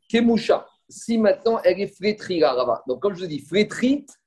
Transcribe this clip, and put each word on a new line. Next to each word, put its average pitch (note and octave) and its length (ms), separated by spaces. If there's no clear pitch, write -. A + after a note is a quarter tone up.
Kemusha, A#3 580
si - 300
maintenant A3 460
elle F#3 180
est G3 140
flétrie, F#3+ 440
la D3+ 120
Harava. B2 360
Donc, B2+ 140
comme G3+ 140
je F#3 100
dis, D3+ 140
flétrie, A3 680